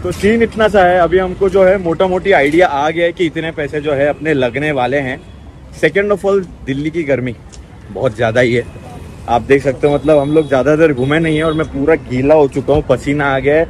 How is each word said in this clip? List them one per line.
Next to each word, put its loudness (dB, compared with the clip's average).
तो -4
scene 2
इतना 0
सा 4
है, 4
अभी 2
हमको 2
जो 4
है 4
मोटा 0
मोटी 0
idea 4
आ 0
गया -2
है 0
कि -4
इतने -6
पैसे -6
जो -2
है 0
अपने -2
लगने -2
वाले 0
हैं। -6
Second 0
of -8
all, 0
दिल्ली -4
की -6
गर्मी -2
बहुत -4
ज़्यादा 0
ही 2
है, 0
आप 2
देख 2
सकते -2
हो। 2
मतलब 2
हम 0
लोग 2
ज़्यादा 2
देर 2
घूमे 0
नहीं 0
है -2
और 0
मैं -4
पूरा 0
गीला 2
हो 4
चुका -2
हूँ, 0
पसीना 0
आ 0
गया 0
है 2